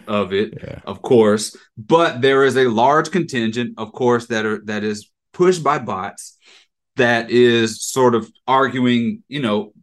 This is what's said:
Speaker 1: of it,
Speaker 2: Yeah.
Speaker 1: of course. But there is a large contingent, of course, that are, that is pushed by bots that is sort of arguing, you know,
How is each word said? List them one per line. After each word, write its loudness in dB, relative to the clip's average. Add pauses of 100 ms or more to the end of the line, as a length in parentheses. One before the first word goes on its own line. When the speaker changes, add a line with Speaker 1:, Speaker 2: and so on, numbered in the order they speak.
Speaker 1:
of -4
it, -2
Speaker 2:
Yeah. -16
Speaker 1:
of -12
course. 2 (220)
But 0
there 4
is 2
a 4
large 2
contingent, -4
of -12
course, 0
that -4
are, -4
that -6
is -8 (220)
pushed 2
by 0
bots -10 (600)
that 2
is 2
sort 0
of -4 (160)
arguing, 0
you -10
know, -4 (100)